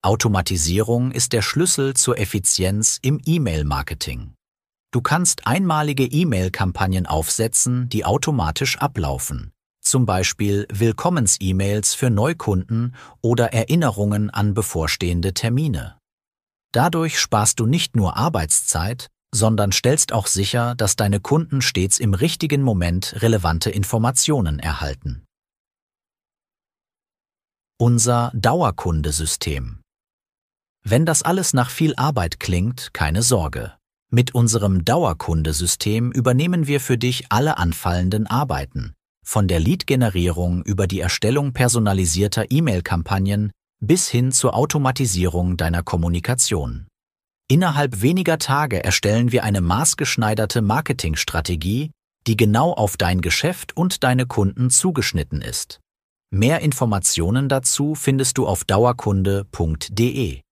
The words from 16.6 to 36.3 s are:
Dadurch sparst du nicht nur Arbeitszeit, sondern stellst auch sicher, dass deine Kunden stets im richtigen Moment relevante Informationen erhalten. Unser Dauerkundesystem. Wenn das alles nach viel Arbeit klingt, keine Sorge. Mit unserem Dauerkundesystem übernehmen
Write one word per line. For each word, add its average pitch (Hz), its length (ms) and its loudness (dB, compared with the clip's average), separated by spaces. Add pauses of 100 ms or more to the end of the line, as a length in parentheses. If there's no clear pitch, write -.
Dadurch 165 460 0
sparst - 400 0
du 113 80 2
nicht - 300 0
nur 95 200 2
Arbeitszeit, 107 920 -2 (260)
sondern 104 380 2
stellst - 400 2
auch 110 160 0
sicher, 120 480 -2
dass 107 200 0
deine 101 220 2
Kunden 143 420 0
stets - 380 0
im 104 160 2
richtigen 147 480 0
Moment 90 560 0
relevante 95 520 2
Informationen 110 880 0
erhalten. 71 640 -6 (2500)
Unser 120 560 2
Dauerkundesystem. 78 1500 -2 (1040)
Wenn 120 200 2
das 160 180 0
alles 180 300 0
nach 123 180 2
viel 156 260 0
Arbeit 127 420 -2
klingt, 95 560 -2
keine 80 280 0
Sorge. 80 500 0 (380)
Mit 123 240 2
unserem 101 500 2
Dauerkundesystem 90 1300 0
übernehmen 139 560 2